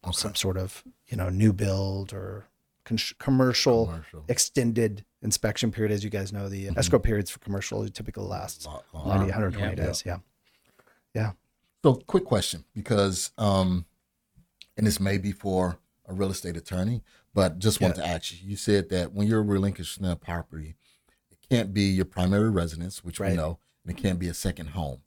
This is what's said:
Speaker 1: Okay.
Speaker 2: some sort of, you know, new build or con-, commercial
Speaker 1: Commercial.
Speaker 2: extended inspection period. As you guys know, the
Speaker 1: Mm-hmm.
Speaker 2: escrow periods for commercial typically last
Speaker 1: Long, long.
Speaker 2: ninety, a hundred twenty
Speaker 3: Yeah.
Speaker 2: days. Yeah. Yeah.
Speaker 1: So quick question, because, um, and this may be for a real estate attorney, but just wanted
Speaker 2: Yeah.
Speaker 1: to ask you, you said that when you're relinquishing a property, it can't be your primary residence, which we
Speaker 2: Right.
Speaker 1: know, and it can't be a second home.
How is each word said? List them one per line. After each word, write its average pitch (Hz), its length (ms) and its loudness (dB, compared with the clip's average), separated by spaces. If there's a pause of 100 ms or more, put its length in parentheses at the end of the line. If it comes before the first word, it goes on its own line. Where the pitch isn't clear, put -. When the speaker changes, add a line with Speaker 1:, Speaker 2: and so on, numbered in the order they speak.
Speaker 1:
Okay. 92 80 -4
Speaker 2:
some 101 220 -4
sort 95 220 -2
of, 92 260 -8 (240)
you 117 100 -6
know, 92 120 -2
new 101 240 6
build 98 600 -2
or 98 320 -10 (400)
con-, 113 140 -2 (180)
commercial 127 680 4
Speaker 1:
Commercial. 80 400 -10
Speaker 2:
extended 117 760 0 (180)
inspection 107 480 0
period. 107 200 0
As 101 120 -2
you 104 80 -6
guys 98 200 -6
know, 101 180 -6
the 98 180 -8
Speaker 1:
Mm-hmm. 95 120 -4
Speaker 2:
escrow 110 200 4
periods 104 320 0
for - 80 -14
commercial 101 500 -4
typically 104 360 -10
last - 420 -8
Speaker 1:
Long, 76 140 -12 (120)
long. 78 140 -6
Speaker 2:
ninety, 95 240 4
a - 20 0
hundred 104 200 0
twenty 95 220 -2
Speaker 3:
Yeah. - 120 0
Speaker 2:
days. - 180 -4
Yeah. 87 120 -4 (1000)
Yeah. 107 160 -2 (520)
Speaker 1:
So 139 120 8
quick - 300 0
question, - 380 0 (120)
because, 101 640 0
um, 92 460 2 (920)
and 107 100 4
this 101 120 2
may 98 180 2
be 98 140 -2
for 92 460 0 (280)
a 92 80 -12
real 95 180 -2
estate 90 240 -6
attorney, 95 480 -2 (300)
but 90 260 2
just 104 220 2
wanted 90 160 4
Speaker 2:
Yeah. 80 60 -6
Speaker 1:
to 80 60 -2
ask 82 220 -4
you, 85 80 -16 (100)
you 101 60 -6
said 101 340 2
that 90 240 0
when 101 140 2
you're 110 160 4
relinquishing 98 600 0
a 90 100 0
property, 80 600 -8 (540)
it - 80 -20 (120)
can't 110 240 2
be 101 100 4
your 92 220 4
primary 98 440 2
residence, 85 540 -2
which 87 160 -12
we 98 80 -2
Speaker 2:
Right. 95 80 2
Speaker 1:
know, 80 240 -2 (240)
and 87 140 -6
it - 40 -14
can't 92 180 0
be 90 100 -2
a 82 40 -6
second 85 340 -4
home. 71 400 -6